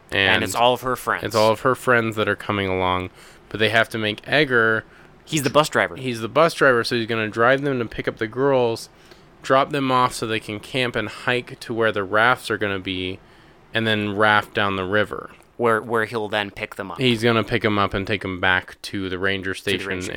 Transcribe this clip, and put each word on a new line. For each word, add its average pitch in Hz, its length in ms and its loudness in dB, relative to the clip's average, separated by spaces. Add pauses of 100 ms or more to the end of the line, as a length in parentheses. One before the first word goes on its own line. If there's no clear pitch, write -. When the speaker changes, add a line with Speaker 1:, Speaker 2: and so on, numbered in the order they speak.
(120)
Speaker 1:
and 98 240 4
Speaker 2:
And 92 80 2
it's 101 120 -4
all 120 180 4
of 117 80 -6
her 127 140 -4
friends. 101 280 -4
Speaker 1:
it's 107 120 -2
all 110 160 4
of 107 100 -2
her 131 140 2
friends 117 400 0
that 104 120 0
are 101 80 0
coming 101 320 -2
along, 92 420 -2 (400)
but 104 100 -6
they 107 100 2
have 113 200 2
to - 80 -6
make 107 300 -2
Egger 120 580 2 (400)
Speaker 2:
He's 156 180 -2
the 135 60 0
bus 147 200 4
driver. 95 260 0
Speaker 1:
He's 127 240 -6
the 113 80 -6
bus 147 260 2
driver, 123 300 4
so 123 140 -4
he's 113 100 -4
gonna 110 220 -2
drive 117 320 4
them 139 180 -2
to 113 60 -2
pick 131 240 -8
up 127 80 -6
the 113 100 -4
girls, 123 640 -2 (520)
drop 139 280 4
them 139 200 -2
off 127 240 4
so - 140 -6
they 110 140 -2
can 107 180 -8
camp 123 380 -2
and 107 100 -4
hike 123 540 -4
to - 120 -8
where 110 200 2
the 101 100 -2
rafts 110 480 2
are 107 60 -2
gonna 98 220 -2
be, 92 400 -6 (540)
and 113 140 0
then 104 300 0
raft 104 360 4
down 101 220 0
the 95 80 -2
river. 95 480 -2 (240)
Speaker 2:
Where, 113 260 2
where 113 240 -2
he'll 110 240 -4
then 101 220 -2
pick - 240 -10
them 98 160 -8
up. - 80 -10
Speaker 1:
He's 120 240 2
gonna 113 200 4
pick 107 200 -4
'em 107 160 2
up 98 140 0
and 98 120 -2
take 101 200 -4
'em 92 160 -6
back 92 400 0
to 98 260 -6
the 92 100 -6
ranger 95 360 -4
Speaker 2:
To - 40 -14
the - 40 -16
Speaker 1:
station 95 260 -2
Speaker 2:
rangers, 92 300 -6